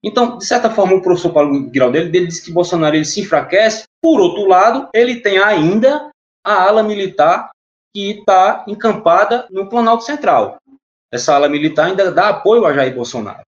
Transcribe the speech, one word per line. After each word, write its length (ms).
Então, 360
de 60
certa 260
forma, 240
o 80
professor 280
Paulo 400
Giraldelli, 460
ele 80
diz 140
que 120
Bolsonaro, 440
ele 100
se 160
enfraquece. 640
Por 180
outro 280
lado, 440
ele 260
tem 200
ainda 720
a 200
ala 180
militar 720
que 300
tá 440
encampada 840
no 180
Planalto 360
Central. 540
Essa 220
ala 160
militar 380
ainda 240
dá 180
apoio 380
a 40
Jair 220
Bolsonaro. 480